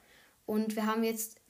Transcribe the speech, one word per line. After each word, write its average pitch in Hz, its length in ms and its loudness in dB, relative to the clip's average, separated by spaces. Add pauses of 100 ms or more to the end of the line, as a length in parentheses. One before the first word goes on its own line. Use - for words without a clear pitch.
(460)
Und 214 300 0
wir 214 100 0
haben 220 180 2
jetzt, - 460 -4